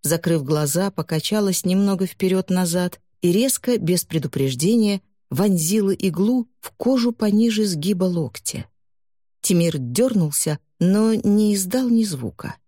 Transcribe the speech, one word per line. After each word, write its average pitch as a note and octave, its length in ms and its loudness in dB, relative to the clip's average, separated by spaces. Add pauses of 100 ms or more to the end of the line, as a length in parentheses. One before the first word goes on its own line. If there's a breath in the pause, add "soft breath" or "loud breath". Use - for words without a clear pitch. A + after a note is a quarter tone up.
Закрыв E3 420 0
глаза, D3+ 440 0
покачалась F#3+ 760 -2
немного F#3+ 400 0
вперед-назад F3+ 960 -2 (200)
и F3 120 2
резко, B3 440 0
без F3 280 0
предупреждения, D#3+ 960 0 (280)
вонзила F#3+ 640 0
иглу G3 560 0 (140)
в - 100 -16
кожу A#3+ 400 0
пониже G#3+ 540 2
сгиба F3+ 400 -2
локтя. - 640 -6 (720)
Тимир E3+ 360 2
дернулся, D3+ 840 0 (200)
но G#3 340 2
не G#3 400 2
издал G3+ 360 -2
ни A3+ 140 4
звука. C3+ 540 -8 (100)